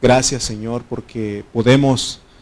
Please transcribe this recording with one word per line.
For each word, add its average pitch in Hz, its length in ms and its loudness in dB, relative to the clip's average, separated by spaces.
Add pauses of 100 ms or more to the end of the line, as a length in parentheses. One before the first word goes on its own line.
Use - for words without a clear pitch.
Gracias, 127 400 2
Señor, 113 400 -8
porque 107 680 -10
podemos 127 680 2 (200)